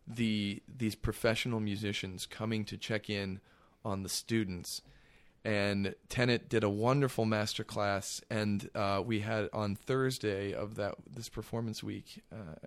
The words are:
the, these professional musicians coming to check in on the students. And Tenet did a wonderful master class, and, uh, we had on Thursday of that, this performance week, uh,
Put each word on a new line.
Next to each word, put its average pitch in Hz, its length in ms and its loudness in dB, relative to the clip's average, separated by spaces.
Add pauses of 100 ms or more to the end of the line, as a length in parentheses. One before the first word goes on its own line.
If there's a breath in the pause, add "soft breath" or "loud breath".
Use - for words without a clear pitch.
the, 110 540 2 (160)
these 110 200 0
professional 113 640 0
musicians 101 640 -2
coming 110 400 -2
to 101 100 -6
check 107 320 -4
in 98 320 -4 (440 soft breath)
on 98 180 -2
the 95 80 -4
students. 101 720 -2 (600 soft breath)
And 101 500 2 (140)
Tenet 123 400 2
did 110 160 4
a 104 40 6
wonderful 120 560 4
master 107 380 2
class, 101 680 0
and, 104 460 2
uh, 98 320 2
we 113 140 2
had 107 320 2
on 104 240 0
Thursday 110 760 0
of 104 220 -4
that, 101 220 -2 (120)
this 117 200 -10
performance 113 540 -4
week, 104 400 -8 (100)
uh, 87 240 -10 (100)